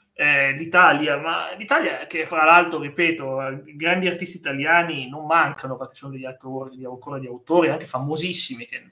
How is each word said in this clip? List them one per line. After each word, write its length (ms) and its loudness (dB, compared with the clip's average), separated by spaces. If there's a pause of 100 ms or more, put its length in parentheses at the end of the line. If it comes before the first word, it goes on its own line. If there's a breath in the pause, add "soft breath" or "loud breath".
(120 soft breath)
eh, 420 2
l'Italia, 640 4
ma 360 -4
l'Italia 540 -2
che 180 -6
fra 180 2
l'altro, 360 6
ripeto, 640 -2
eh, 300 -10
grandi 320 0
artisti 300 -6
italiani 680 0
non 180 -10
mancano, 500 0
perché 180 -12
sono 160 -16
degli 140 -12
attori, 460 -10
degli, 140 -16
ancora 360 -12
di 80 -12
autori 400 2
anche 180 -4
famosissimi 800 -6
che 260 -16